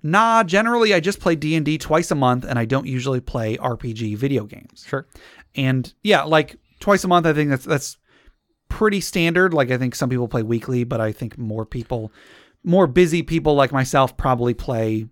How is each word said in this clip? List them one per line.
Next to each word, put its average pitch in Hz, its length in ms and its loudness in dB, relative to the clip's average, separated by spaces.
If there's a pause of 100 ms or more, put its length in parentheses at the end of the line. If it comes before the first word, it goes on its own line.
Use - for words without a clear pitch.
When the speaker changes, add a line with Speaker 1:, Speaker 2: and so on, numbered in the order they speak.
Speaker 1:
"Nah, 226 420 4
generally 220 480 2
I 175 80 4
just 190 200 -4
play 170 160 2
D 151 200 -2
and 151 80 0
D 151 140 -2
twice 165 320 0
a - 40 0
month, 127 300 2
and 123 140 -4
I 117 80 -2
don't 135 200 -2
usually 127 340 -4
play 113 360 -4
R 120 220 -6
P 113 160 -8
G 107 200 -6
video 123 300 -2
games." - 420 -20
Speaker 2:
Sure. 135 200 -6 (500)
Speaker 1:
And 131 340 0 (120)
yeah, 180 220 4
like, 156 320 0 (240)
twice 202 240 2
a 185 40 -2
month, 175 160 4
I 160 80 2
think 147 160 0
that's, 135 160 -2
that's 143 320 -4 (720)
pretty 208 320 0
standard. 170 540 0
Like, 131 160 2
I 127 80 0
think 127 160 -2
some 123 160 -2
people 120 180 -2
play 117 140 -2
weekly, 117 420 -2
but 120 160 -4
I 110 120 -2
think - 260 -10
more 110 260 -6
people, 113 480 -8 (500)
more 175 240 4
busy 165 360 2
people 156 320 0
like 139 180 2
myself 135 460 0
probably 120 340 0
play 110 600 -2